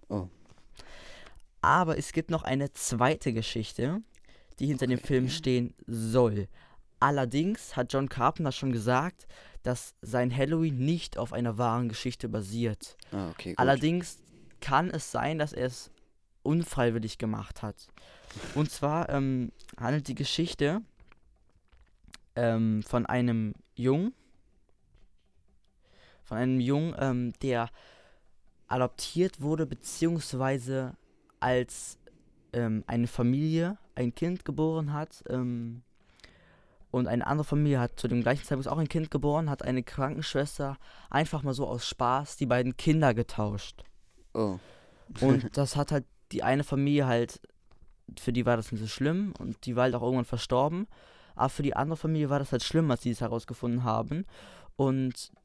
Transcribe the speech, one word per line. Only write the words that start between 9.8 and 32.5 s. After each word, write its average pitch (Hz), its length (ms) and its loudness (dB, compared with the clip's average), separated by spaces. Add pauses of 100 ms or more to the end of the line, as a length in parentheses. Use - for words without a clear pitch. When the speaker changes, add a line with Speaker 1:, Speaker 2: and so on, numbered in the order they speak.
Speaker 2:
sein 123 340 0
Halloween 151 440 2
nicht 160 380 0
auf 214 140 -4
einer 117 260 -2
wahren 120 300 2
Geschichte 117 400 -6
basiert. 110 720 -4 (160)
Speaker 1:
Ah, 95 160 -4
okay, 85 220 -8
gut. - 80 -2
Speaker 2:
Allerdings 139 580 2 (420)
kann 151 300 2
es - 220 -6
sein, 143 260 -2
dass 151 160 -2
er 127 140 -2
es - 240 -10 (520)
unfreiwillig 120 720 2
gemacht 110 440 -6
hat. - 260 -10 (680)
Und 151 140 2
zwar, 151 400 -2
ähm, 131 440 0 (240)
handelt 139 320 -2
die 131 60 -6
Geschichte, 160 640 0 (1500)
ähm, 113 480 2
von 120 220 0
einem 117 480 0 (220)
Jungen, 147 380 2 (2000)
von - 140 -6
einem 127 220 2
Jungen, 139 400 2
ähm, 123 420 0
der 120 280 0 (1000)
adoptiert 131 720 0
wurde, 151 240 0
beziehungsweise 135 1300 -2 (440)
als, - 580 0 (560)